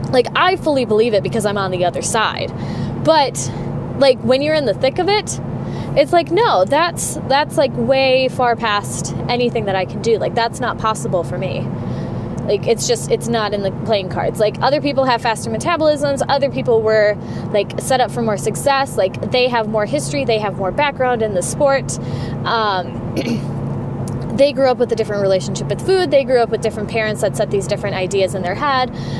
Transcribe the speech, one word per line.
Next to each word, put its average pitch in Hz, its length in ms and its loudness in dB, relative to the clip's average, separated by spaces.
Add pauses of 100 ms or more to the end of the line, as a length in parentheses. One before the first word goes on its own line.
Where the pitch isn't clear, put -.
(120)
Like, 247 140 4 (100)
I 359 200 4
fully 277 280 0
believe 214 300 2
it 190 80 4
because 202 240 -2
I'm 202 100 0
on 190 140 -2
the 180 160 0
other 175 160 -2
side. - 500 -2 (520)
But, 302 460 2 (480)
like, 269 220 6
when 262 220 4
you're 302 120 2
in 302 120 2
the 294 80 2
thick - 240 0
of 359 100 2
it, 415 320 0 (560)
it's 285 160 4
like, 339 180 4
no, 320 360 4
that's, 320 480 0 (120)
that's, 285 300 2
like, 269 180 4
way 262 540 4
far 247 260 2
past 208 600 -2 (160)
anything 240 340 0
that 196 120 -2
I 185 100 0
can 202 160 -8
do. 226 160 2
Like, 175 160 -2
that's 226 260 0
not 233 160 -2
possible 208 480 -2
for 180 140 -6
me. 185 280 -4 (760)
Like, 208 260 0
it's 226 180 0
just, - 240 0
it's 226 180 0
not 220 260 0
in 202 80 -2
the 190 100 -2 (120)
playing 202 240 0
cards. 175 300 -2
Like, 208 220 0
other 269 200 2
people 269 240 0
have 240 160 2
faster 226 300 -2
metabolisms. 294 800 0
Other 277 220 2
people 240 320 2
were, 214 340 4 (340)
like, 208 300 -2
set 262 200 0
up 233 100 2
for 240 120 -4
more 220 140 0
success. 269 600 0
Like, 196 360 0
they 254 160 4
have 226 200 0
more 214 160 0
history. 277 400 -2
They 226 140 2
have 208 180 -2
more 190 140 -2
background 254 520 0
in 220 120 -2
the 262 80 0
sport. 269 560 0 (460)
Um, 190 720 -2
<clears throat> - 1200 -4
they 277 160 6
grew 262 140 2
up 247 120 2
with 240 140 0
a - 20 0
different 208 280 -2
relationship 190 460 0
with 196 160 -4
food. 359 260 2
They 277 140 4
grew 247 140 2
up 226 120 2
with 226 100 -2
different 214 280 -4
parents 214 340 -2
that 196 140 0
set 208 140 -2
these 196 160 0
different 202 300 -2
ideas 190 380 0
in 185 80 -2
their 180 120 -2
head, 262 400 0 (260)